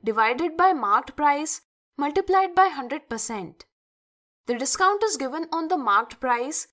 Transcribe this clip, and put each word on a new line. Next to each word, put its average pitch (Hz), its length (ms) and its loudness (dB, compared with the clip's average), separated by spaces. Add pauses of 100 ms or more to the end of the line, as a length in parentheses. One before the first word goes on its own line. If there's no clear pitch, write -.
divided 240 540 0
by 370 160 6
marked 226 420 0
price 294 460 0 (360)
multiplied 370 580 0
by 370 140 6
hundred 277 400 -8
percent. 214 560 -8 (840)
The 240 100 -2
discount 381 460 0
is 381 140 -2
given 277 340 -6
on 320 160 -4
the 359 100 0
marked 226 420 0
price 254 540 -4